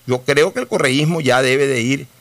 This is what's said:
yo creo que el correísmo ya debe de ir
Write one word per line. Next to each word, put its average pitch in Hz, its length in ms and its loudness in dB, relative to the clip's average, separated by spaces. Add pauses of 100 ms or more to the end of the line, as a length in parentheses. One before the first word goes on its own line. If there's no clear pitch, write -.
yo 127 180 -2
creo 147 300 2
que 247 60 -6
el 254 80 -6
correísmo 151 540 0
ya 127 200 2
debe 135 260 2
de 135 120 -2
ir 135 280 -2 (140)